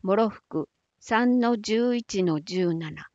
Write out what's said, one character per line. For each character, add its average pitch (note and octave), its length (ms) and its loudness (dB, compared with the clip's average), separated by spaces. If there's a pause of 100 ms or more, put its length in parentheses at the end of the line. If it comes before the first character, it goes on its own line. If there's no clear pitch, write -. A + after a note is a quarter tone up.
も F#3+ 140 2
ろ A3 140 4
ふ - 140 -12
く、 - 260 -6 (300)
三 B3 400 2
の A#3 180 2
十 A#3 400 0
一 G3+ 260 -2
の D#3+ 160 2
十 F3 340 -2
七。 D#3 420 -8